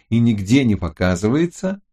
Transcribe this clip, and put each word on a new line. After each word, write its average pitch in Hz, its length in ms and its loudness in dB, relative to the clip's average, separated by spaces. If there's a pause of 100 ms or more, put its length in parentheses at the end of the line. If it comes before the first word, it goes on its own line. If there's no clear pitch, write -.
и 113 120 0
нигде 117 440 2
не 110 100 2
показывается, 107 1080 -2 (100)